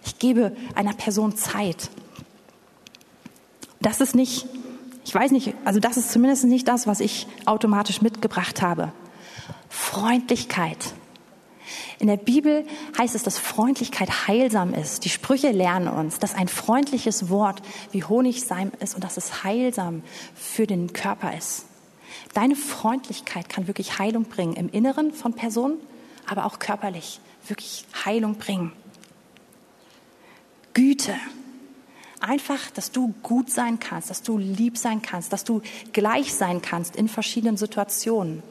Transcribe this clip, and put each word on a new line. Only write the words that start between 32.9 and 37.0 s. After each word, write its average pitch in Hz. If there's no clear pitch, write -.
du 247
gut 247
sein 233
kannst, -
dass -
du 226
lieb 202
sein 220
kannst, 175
dass 202
du 220
gleich 226
sein 180
kannst -
in 220